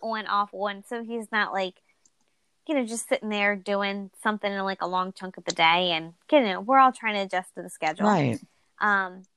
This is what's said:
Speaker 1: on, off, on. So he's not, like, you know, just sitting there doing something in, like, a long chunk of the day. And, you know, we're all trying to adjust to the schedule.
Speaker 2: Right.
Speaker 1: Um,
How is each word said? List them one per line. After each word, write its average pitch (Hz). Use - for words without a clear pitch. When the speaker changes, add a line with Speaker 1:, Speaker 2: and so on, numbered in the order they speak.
Speaker 1:
on, 220
off, 202
on. 196
So 233
he's 226
not, 208
like, 190
you 311
know, 254
just 220
sitting -
there 208
doing 196
something 208
in, 196
like, 190
a 175
long 185
chunk 185
of 180
the -
day. 175
And, 165
you 302
know, 190
we're 262
all 262
trying 220
to 196
adjust 185
to 180
the 180
schedule. 165
Speaker 2:
Right. 147
Speaker 1:
Um, 190